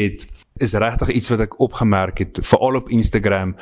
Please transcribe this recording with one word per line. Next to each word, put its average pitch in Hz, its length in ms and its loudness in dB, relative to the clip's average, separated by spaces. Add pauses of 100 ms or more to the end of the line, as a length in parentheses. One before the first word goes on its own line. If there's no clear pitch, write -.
het, 98 240 -4 (320)
is 127 140 0
regtig 113 360 0
iets 127 200 0
wat 113 100 2
ek 107 200 -4
opgemerk 101 600 0
het, - 220 -6
veral 131 340 2
op 127 140 -4
Instagram. 101 720 0